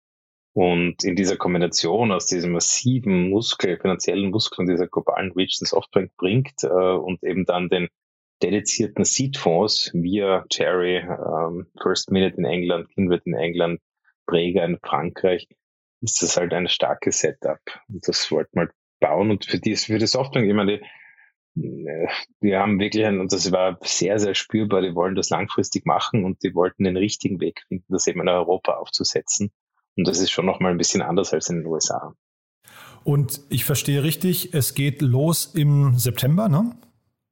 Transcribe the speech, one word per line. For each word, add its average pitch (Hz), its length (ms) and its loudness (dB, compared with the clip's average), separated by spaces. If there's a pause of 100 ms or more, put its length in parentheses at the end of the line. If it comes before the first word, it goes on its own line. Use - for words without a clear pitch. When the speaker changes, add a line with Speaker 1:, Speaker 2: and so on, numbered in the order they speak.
(560)
Speaker 1:
Und 87 480 2
in 90 120 0
dieser 98 200 2
Kombination 90 760 0
aus 90 160 -2
diesem 87 240 0
massiven 95 800 2
Muskel, 101 480 0
finanziellen 95 500 0
Muskel - 320 -2
und 90 100 2
dieser 87 160 0
globalen - 440 -2
Reach, 92 280 -2
den 95 60 -6
Softbank 92 500 0
bringt, 117 480 0
äh, - 40 0
und 92 560 0
eben 90 220 -2
dann 90 240 -2
den 90 180 0 (560)
dedizierten 101 600 0
Seed-Fonds 107 880 0
via 92 560 0
Cherry, 90 480 0
ähm, 82 680 -4 (160)
First - 300 -2
Minute 95 260 2
in 92 80 -2
England, 87 440 -2
Kindred 90 360 0
in 87 80 -4
England, 85 480 -2 (460)
Prega 87 360 2
in 85 200 -2
Frankreich, 87 640 -2 (540)
ist - 200 -4
das 82 160 0
halt 87 160 0
ein 87 140 -2
starkes - 520 -2
Setup. - 400 -2 (280)
Und 92 200 -8
das - 220 -2
wollten - 260 -2
wir 87 60 2
halt 82 100 -2 (280)
bauen. 90 320 2
Und 101 140 -2
für 101 140 -2
die, 107 160 0
für 107 220 -2
die 110 80 2
Softbank, 127 420 0
ich 101 60 4
meine, 104 260 2 (760)
die, - 320 -8
äh, 80 200 -2 (360)
die 101 120 4
haben 98 240 2
wirklich 107 260 2
ein, 101 140 2
und 92 120 -4
das 92 200 0
war 92 300 2
sehr, 98 380 0
sehr 98 160 2
spürbar, 101 460 0
die 90 120 0
wollen 90 220 0
das 92 160 -2
langfristig 95 540 -2
machen 90 400 0
und 92 180 -4
die 95 100 -2
wollten 90 300 0
den 92 140 2
richtigen 101 420 -2
Weg 80 280 -4
finden, 95 220 -6
das 92 160 0
eben 85 160 -2
in 87 80 2
Europa 90 440 2
aufzusetzen. - 760 -4 (440)
Und 90 120 0
das 80 120 0
ist 92 120 0
schon 85 160 0
noch 95 120 0
mal 92 120 2
ein 87 80 0
bisschen 87 240 0
anders 90 300 0
als 80 160 -2
in 87 80 -2
den 80 100 -6
U 80 100 -2
S - 140 -2
A. - 240 -8 (880)
Speaker 2:
Und 143 460 0
ich 127 140 -2
verstehe 143 380 0
richtig, 165 540 0
es 135 180 0
geht 143 300 0
los 139 500 2
im 143 460 4
September, 151 500 2
ne? 208 260 2 (560)